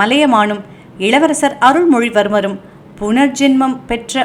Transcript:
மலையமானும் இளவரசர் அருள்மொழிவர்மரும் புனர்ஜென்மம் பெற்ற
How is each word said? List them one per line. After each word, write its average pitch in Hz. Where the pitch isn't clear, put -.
மலையமானும் 214
இளவரசர் 277
அருள்மொழிவர்மரும் 233
புனர்ஜென்மம் 262
பெற்ற 233